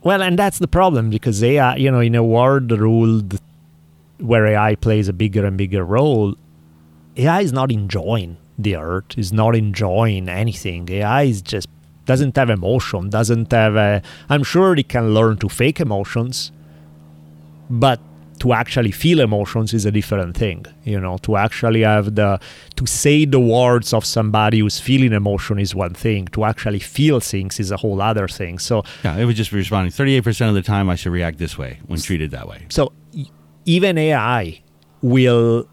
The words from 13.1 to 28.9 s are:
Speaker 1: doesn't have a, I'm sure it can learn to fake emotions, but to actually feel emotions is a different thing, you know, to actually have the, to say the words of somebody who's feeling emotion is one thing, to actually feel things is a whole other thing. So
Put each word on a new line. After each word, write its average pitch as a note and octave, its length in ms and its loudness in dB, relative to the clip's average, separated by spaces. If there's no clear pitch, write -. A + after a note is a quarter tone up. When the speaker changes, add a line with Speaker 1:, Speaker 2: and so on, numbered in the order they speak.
Speaker 1:
doesn't A2+ 420 0
have G#2+ 240 2
a, G#2 260 2
I'm C#3+ 140 0
sure F3+ 320 2
it C#3 140 -2
can A2+ 260 0
learn A2 240 4
to G2+ 100 -4
fake C3+ 300 -2
emotions, A#2 720 -4
but A#2+ 300 2
to B2 120 2
actually A#2 400 0
feel E3 260 2
emotions A2 560 0
is G#2 100 0
a G#2 60 2
different G2 460 -2
thing, G2 280 -4
you G#2 160 -2
know, F2+ 180 -6
to G#2+ 180 -2
actually A2+ 460 0
have G#2+ 320 2
the, G2+ 240 2
to B2 100 -4
say D3 380 2
the C3+ 160 4
words A#2+ 520 2
of A2+ 120 0
somebody G#2+ 560 2
who's G#2 180 0
feeling C3 340 2
emotion G2+ 460 -2
is G2 160 -4
one F#2 180 -4
thing, G2 360 -4
to G#2+ 160 -4
actually G#2+ 340 -2
feel C#3+ 400 0
things F#2+ 400 -6
is G2 140 -4
a G2 40 -4
whole G2 240 -2
other G#2 280 0
thing. F2+ 320 -10
So A2 240 -2